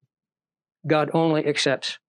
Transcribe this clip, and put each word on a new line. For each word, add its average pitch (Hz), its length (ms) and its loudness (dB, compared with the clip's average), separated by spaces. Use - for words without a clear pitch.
God 151 300 2
only 160 320 2
accepts - 500 -2